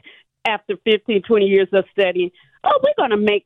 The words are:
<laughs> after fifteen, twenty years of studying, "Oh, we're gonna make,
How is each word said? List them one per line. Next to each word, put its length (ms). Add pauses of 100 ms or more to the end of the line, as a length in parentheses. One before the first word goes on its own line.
(160)
<laughs> 300
after 380
fifteen, 400
twenty 220
years 280
of 180
studying, 400 (320)
"Oh, 200
we're 140
gonna 200
make, 280